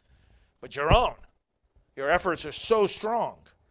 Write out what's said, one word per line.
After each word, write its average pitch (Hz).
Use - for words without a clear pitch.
but 123
your 147
own. 226
Your 139
efforts 165
are 151
so 214
strong 208